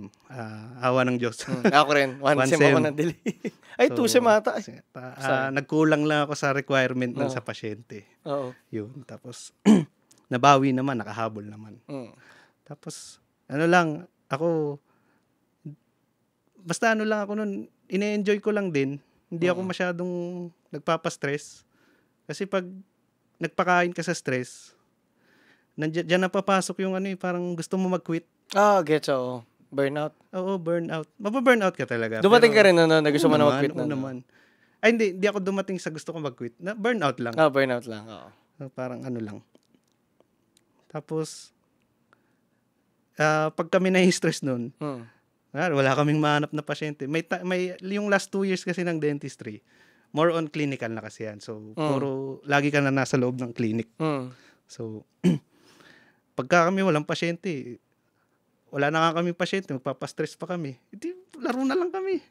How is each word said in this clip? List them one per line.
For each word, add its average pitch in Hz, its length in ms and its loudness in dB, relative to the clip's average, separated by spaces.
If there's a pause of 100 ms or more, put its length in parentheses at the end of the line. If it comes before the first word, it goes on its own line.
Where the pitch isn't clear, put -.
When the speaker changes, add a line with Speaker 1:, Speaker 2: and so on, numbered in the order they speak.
(260)
Speaker 1:
Ah, 113 580 -14
awa 127 180 4
ng 123 140 2
Diyos. 117 260 -4
Speaker 2:
Mm, 131 300 0
ako 143 200 6
rin. 139 260 4
One 139 180 2
Speaker 1:
One 131 100 4
Speaker 2:
sem 156 120 2
ako 143 200 8
Speaker 1:
sem. 156 60 4
Speaker 2:
na-delay. 151 420 -2
<laughs> 208 40 0 (420)
Ay, 247 160 4
two 247 160 0
Speaker 1:
So, 240 160 4
Speaker 2:
sem 240 80 2
ata 214 260 4
eh. 220 80 -6
Speaker 1:
si-, - 140 -18 (160)
ah, 127 240 -16
Speaker 2:
Sayang. 135 400 -2
Speaker 1:
nagkulang 151 480 2
lang 151 240 0
ako 147 80 -6
sa 143 160 0
requirement 131 580 0
nun 139 160 -4
Speaker 2:
Oo. 131 80 -6
Speaker 1:
sa 123 60 -6
pasyente. 110 640 -12 (180)
Speaker 2:
Oo. 139 300 -6 (160)
Speaker 1:
Yun. 120 340 -10
Tapos, - 480 -18 (140)
<clears throat> - 680 2
nabawi 135 380 6
naman, 127 300 -2
nakahabol 107 420 -6
naman. 104 420 -18
Speaker 2:
Mm. 131 280 -14 (500)
Speaker 1:
Tapos, - 560 -16 (300)
ano 143 180 -2
lang, 170 380 2 (240)
ako, 151 480 -2 (1800)
basta 202 360 -2
ano 214 80 -2
lang 214 180 -2
ako 202 140 -6
nun, 214 160 -4 (380)
ine-enjoy 208 500 0
ko 214 140 -2
lang 196 180 -2
din. 139 300 -2 (260)
Hindi 170 220 -2
ako 180 160 0
Speaker 2:
Mm. 190 40 -4
Speaker 1:
masyadong 180 440 -4 (580)
nagpapastress. 151 960 -4 (600)
Kasi 160 200 -8
pag 185 240 -4 (680)
nagpakain 175 540 2
ka 180 100 -6
sa 165 140 -4
stress, - 600 -6 (1000)
nandiyan, 160 320 -4
diyan 180 160 2
na 185 80 -2
papasok 190 540 -2
yung 190 100 -2
ano 190 140 -4
eh, 185 100 -6
parang 175 380 -6
gusto 165 180 -6
mo 185 140 0
mag-quit. 170 400 -4 (240)
Speaker 2:
Ah, 202 280 6
gets, 151 280 2
oo. 127 340 -2 (300)
Burnout. 143 400 -2 (180)
Speaker 1:
Oo, 185 300 -4
burnout. 165 560 -4
Mababurnout 220 560 2
ka 127 160 -6
talaga. 113 320 -2
Speaker 2:
Dumating 226 320 8
Speaker 1:
Pero 220 80 8
Speaker 2:
ka 202 80 10
rin 175 100 8
na, 160 220 6
na 151 100 2
gusto 170 140 4
Speaker 1:
oo 151 80 6
Speaker 2:
mo 151 40 6
na 151 60 6
Speaker 1:
naman, 147 140 8
Speaker 2:
mag-quit 143 160 0
Speaker 1:
oo - 80 -6
Speaker 2:
na, - 40 -4
no? 151 60 -2
Speaker 1:
naman. 131 260 -6 (640)
Ay, 214 140 4
hindi, 214 240 0
hindi 190 80 0
ako 202 160 0
dumating 190 400 -4
sa - 80 -10
gusto 160 240 -8
ko 165 80 -10
mag-quit. 123 400 -8
Na, 196 160 -8
burnout 196 420 0
lang. 117 160 -6
Speaker 2:
Ah, 156 140 4
burnout 127 400 0
lang, 110 160 -12
oo. 101 240 -18 (320)
Speaker 1:
So, 135 80 -14
parang 127 340 -10
ano 127 160 -6
lang. 104 200 -10 (1500)
Tapos, - 720 -10 (1600)
ah, 156 320 2
pag 165 200 -6
kami 185 200 2
na-stress 180 560 2
nun, 123 320 -4
Speaker 2:
Hmm. 127 320 -10 (440)
Speaker 1:
ah, 160 200 0
wala 135 240 4
kaming 147 240 4
mahanap 147 320 2
na 151 80 -4
pasyente. 147 480 -6
May 165 160 -2
ta-, 180 180 -6
may, 180 380 -4
yung 202 280 -6
last 196 200 0
two 196 160 -2
years 185 180 -2
kasi 175 220 -4
ng 170 160 -2
dentistry, 143 640 -6 (480)
more 160 180 4
on 165 140 -2
clinical 139 480 -6
na 113 80 -8
kasi 107 240 -14
yan. 104 160 -12
So, 107 320 -14
Speaker 2:
Hmm. 151 160 -2
Speaker 1:
puro, 135 220 -2 (340)
lagi 143 240 2
ka 143 160 2
na 135 80 2
nasa 135 240 0
loob 127 240 0
ng 120 120 -8
clinic. 113 440 -4
Speaker 2:
Hmm. 135 400 -6 (320)
Speaker 1:
So, 110 400 -14 (160)
<clears throat> - 1120 -6
pagka 165 320 2
kami 190 160 0
walang 151 200 2
pasyente, 165 760 -6 (880)
wala 143 200 0
na 160 140 0
nga 165 180 2
kaming 175 160 -2
pasyente, 190 340 -4
magpapastress 135 640 -6
pa - 100 -12
kami. 160 300 -8 (120)
Hindi, 320 240 -10 (240)
laro 247 240 -4
na 269 160 0
lang 359 120 -2
kami. 381 320 -4 (100)